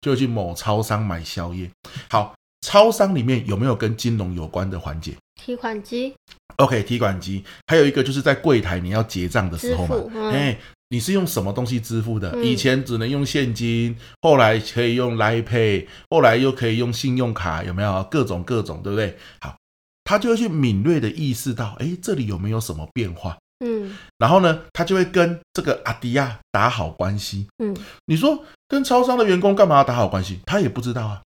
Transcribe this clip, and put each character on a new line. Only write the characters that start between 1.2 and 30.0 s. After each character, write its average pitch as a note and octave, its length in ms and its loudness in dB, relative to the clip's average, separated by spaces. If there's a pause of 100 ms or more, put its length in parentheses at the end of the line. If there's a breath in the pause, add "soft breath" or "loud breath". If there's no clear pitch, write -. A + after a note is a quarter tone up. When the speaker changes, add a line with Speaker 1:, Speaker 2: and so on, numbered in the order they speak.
Speaker 1:
宵 E2+ 280 -8
夜。 F2+ 180 -8 (400 loud breath)
好， G#2 260 0 (260)
超 G#3+ 300 6
商 G3 240 2
里 B2+ 80 0
面 B2 240 0
有 G2+ 80 -2
没 A2 100 0
有 A#2+ 100 2
跟 A2 200 -2
金 A#2 220 -2
融 F#2 160 -4
有 E2 140 -6
关 F#2 220 -4
的 F#2 100 -8
环 D#2 200 -8
节？ D#2+ 160 -12 (200)
Speaker 2:
提 - 200 -10
款 A3+ 260 -8
机。 B3 320 -6 (440)
Speaker 1:
OK， - 260 2
提 A#2+ 160 -4
款 G2 200 0
机。 F#2+ 240 -8 (240 loud breath)
还 D#3+ 100 4
有 D3 80 8
一 C#3+ 60 2
个 C#3 120 0
就 C3+ 80 -2
是 C3+ 100 -4
在 C#3 140 2
柜 C3+ 240 2
台 F2+ 200 -4
你 F2 100 -6
要 G#2+ 140 0
结 F2+ 260 -4
账 F#2+ 200 0
的 E2 80 -8
时 - 180 -4
候 F2 120 -2
嘛， E2 80 -2
Speaker 2:
支 G2 60 -2
付， - 120 -10
嗯。 - 180 -4
Speaker 1:
哎， C3+ 280 0 (300 loud breath)
你 A#2+ 100 -2
是 C#3+ 140 -2
用 G3 120 2
什 B2 160 -2
么 G2 120 -4
东 B2 120 -4
西 A#2+ 140 -2
支 A2+ 220 -4
付 A2 180 -2
的？ F#2+ 160 -6
Speaker 2:
嗯。 A#3+ 80 -2
Speaker 1:
以 F3 120 2
前 C3 280 2
只 A#2+ 140 -4
能 A2+ 100 -2
用 C#3 180 0
现 C3 280 0
金， A#2 420 -2 (260 loud breath)
后 D#3+ 140 8
来 A2+ 240 6
可 A#2 240 -2
以 A#2 120 2
用 B2 200 0
Line A2 280 0
Pay， A2 440 0 (220 loud breath)
后 D#3+ 100 4
来 A#2 160 8
又 C3 160 2
可 B2+ 160 -2
以 A2+ 100 0
用 A#2+ 140 0
信 B2 240 -2
用 B2 180 0
卡， F2 300 -4
有 F#2+ 100 -6
没 F#2 80 -2
有？ F#2+ 300 0
各 C3+ 140 2
种 F2+ 180 -6
各 A#2 180 -2
种， E2 220 -8
对 G2 80 -6
不 G2+ 60 -2
对？ G#2 200 -4 (220 loud breath)
好， - 160 -14 (480)
他 G#3 160 2
就 A#3 120 0
会 A#3 40 4
去 A3+ 140 0
敏 B2 340 2
锐 D#3+ 160 4
的 A2 100 -2
意 D3 240 -4
识 A#2+ 200 -4
到， A2 260 -6
哎， E3+ 220 -4
这 A3 120 -4
里 C#3 140 -2
有 G2 100 -4
没 F#2+ 120 -4
有 A2 100 -2
什 A2 160 -8
么 D#2 180 -10
变 G#2+ 200 -4
化？ E2+ 240 -10 (260)
Speaker 2:
嗯。 G#3 340 -6 (200 loud breath)
Speaker 1:
然 A2+ 120 2
后 F#3 120 8
呢， D#3+ 220 2 (100)
他 - 100 -2
就 F#3+ 120 0
会 F#3 100 4
跟 F3 340 2 (140)
这 - 80 -4
个 - 240 -2
阿 A#2 80 -4
迪 A#2+ 180 -6
亚 B2+ 260 -2 (140)
打 G#2 180 4
好 A2+ 200 -4
关 F#2+ 280 -2
系。 G2+ 300 -6 (160)
Speaker 2:
嗯。 G#3 100 -4 (340 loud breath)
Speaker 1:
你 D#3+ 100 2
说 D4 260 2 (240 loud breath)
跟 C#4 160 0
超 B3 180 4
商 B3 160 2
的 A#3 60 6
员 F#3 160 4
工 G3 160 4
干 G3 100 6
嘛 D#3 120 6
要 C#3 80 8
打 B2+ 100 -2
好 A2 140 2